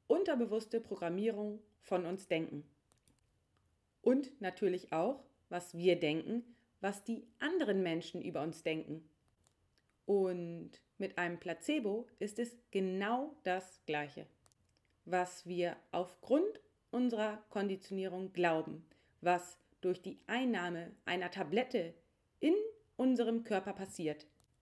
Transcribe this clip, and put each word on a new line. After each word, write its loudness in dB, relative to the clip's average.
unterbewusste 2
Programmierung -2
von 0
uns -6
denken. -2
Und 2
natürlich -2
auch, 0
was -8
wir 6
denken, 0
was -4
die -6
anderen 2
Menschen -2
über -4
uns -6
denken. -4
Und 0
mit -6
einem 0
Placebo -2
ist -6
es -4
genau 0
das -2
Gleiche. -4
Was -2
wir -2
aufgrund 2
unserer 0
Konditionierung -4
glauben, 0
was 0
durch 0
die -10
Einnahme 0
einer -2
Tablette 0
in 6
unserem 2
Körper 0
passiert -4